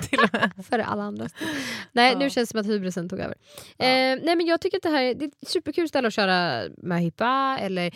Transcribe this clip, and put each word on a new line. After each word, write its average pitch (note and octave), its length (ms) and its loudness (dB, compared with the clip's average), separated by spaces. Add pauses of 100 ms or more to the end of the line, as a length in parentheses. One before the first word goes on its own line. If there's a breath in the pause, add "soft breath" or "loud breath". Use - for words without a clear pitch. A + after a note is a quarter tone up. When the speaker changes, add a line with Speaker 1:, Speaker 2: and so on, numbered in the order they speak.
Speaker 1:
till - 180 -2
och C#4+ 120 6
med. A3 260 0
Speaker 2:
<laughs> F#3+ 100 -12
Före A3+ 160 0
alla G#3 180 -4
andras G#3 300 -8
tid. D#4+ 160 -10 (440 loud breath)
Nej, B3 200 6
Speaker 1:
Ja. B3+ 60 0
Speaker 2:
nu C#4 120 2
känns A#3+ 180 0
det - 40 -14
som A3 80 -2
att G3+ 60 -2
hybrisen F#3 420 -2
tog F#3+ 100 -8
över. - 160 -6 (420 loud breath)
Speaker 1:
Ja. - 80 -2
Speaker 2:
Eh, C4 380 4
nej, E4 140 2
men E4+ 100 2
jag E4 140 4
tycker G4 160 -2
att F#4 60 -4
det F4+ 80 0
här D4+ 120 2
är, B3+ 120 2
det D4 100 -6
är D4+ 40 -4
ett - 200 -20
superkul E4 400 -2
ställe B3+ 200 0
att G#3 60 -6
köra F3+ 500 2 (140)
möhippa A#3 800 0
eller F3+ 360 -2